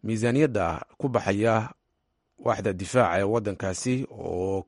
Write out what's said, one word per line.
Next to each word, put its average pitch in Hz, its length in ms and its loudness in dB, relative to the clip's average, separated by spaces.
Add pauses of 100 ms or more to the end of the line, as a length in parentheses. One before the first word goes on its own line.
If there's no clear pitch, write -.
miisaaniyadda 113 600 2 (320)
ku 147 120 -4
baxaya 110 600 2 (680)
waaxda 107 340 0
difaaca 95 460 2
ee 101 40 2 (100)
waddankaasi 101 600 -2 (160)
oo 95 580 -4